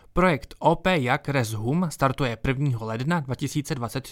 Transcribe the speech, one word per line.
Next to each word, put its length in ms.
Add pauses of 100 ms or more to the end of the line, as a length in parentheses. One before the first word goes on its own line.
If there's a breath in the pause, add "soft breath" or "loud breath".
(120 soft breath)
Projekt 460
O 180
P 220
Jak 300
Res 220
Hum 380
startuje 480
prvního 500
ledna 340
dva 140
tisíce 400
dvacet 380